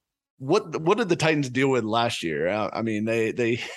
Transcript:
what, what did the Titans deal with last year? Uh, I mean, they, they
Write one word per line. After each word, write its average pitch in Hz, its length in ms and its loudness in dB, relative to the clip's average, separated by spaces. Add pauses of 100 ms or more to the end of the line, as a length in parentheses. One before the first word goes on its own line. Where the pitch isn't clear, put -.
(380)
what, 160 440 -2
what 196 160 4
did 226 100 2
the 170 60 2
Titans 151 340 2
deal 131 200 2
with 123 160 2
last 117 400 0
year? 78 240 -2
Uh, 104 240 -2
I 110 100 -4
mean, 110 220 -2
they, 113 260 0
they 120 320 -2 (140)